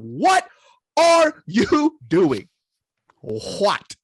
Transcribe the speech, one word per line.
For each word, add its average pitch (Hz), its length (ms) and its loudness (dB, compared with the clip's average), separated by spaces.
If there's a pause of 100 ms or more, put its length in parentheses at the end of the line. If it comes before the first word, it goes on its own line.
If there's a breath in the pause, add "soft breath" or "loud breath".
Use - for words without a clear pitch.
What 156 460 -2 (500 soft breath)
are 330 500 2
you 294 600 0
doing? 131 420 0 (720)
What? - 840 -6